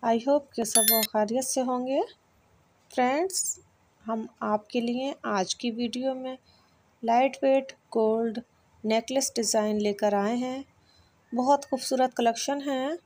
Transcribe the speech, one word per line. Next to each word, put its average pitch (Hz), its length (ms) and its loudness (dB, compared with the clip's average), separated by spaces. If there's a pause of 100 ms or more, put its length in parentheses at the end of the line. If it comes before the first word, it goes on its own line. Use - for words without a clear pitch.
I 233 120 4
hope 277 260 2 (120)
कि 226 100 -2
सब - 160 0 (100)
लोग 226 140 2
खैरियत 214 380 0
से 262 180 -2
होंगे। 254 400 -2 (880)
फ्रेंड्स, 277 680 -2 (460)
हम 220 220 -4 (140)
आपके 214 400 -2
लिए 247 340 -2 (100)
आज 202 280 0
की 240 180 -4
वीडियो 240 420 -4
में 262 240 -10 (680)
लाइट 247 400 4
वेट 269 280 4 (200)
गोल्ड 226 500 0 (440)
नेकलेस 233 500 0
डिज़ाइन 214 420 0
लेकर 208 380 0
आए 202 220 2
हैं। 254 280 -6 (680)
बहुत 262 320 4
खूबसूरत 254 480 0
कलेक्शन 240 480 0
है। 277 440 -2